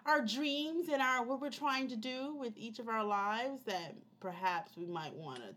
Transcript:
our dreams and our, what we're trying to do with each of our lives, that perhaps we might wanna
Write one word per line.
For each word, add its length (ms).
our 180
dreams 680
and 100
our, 220
what 160
we're 100
trying 380
to 80
do 420
with 180
each 220
of 100
our 160
lives, 600
that 300
perhaps 560
we 100
might 280
wanna 420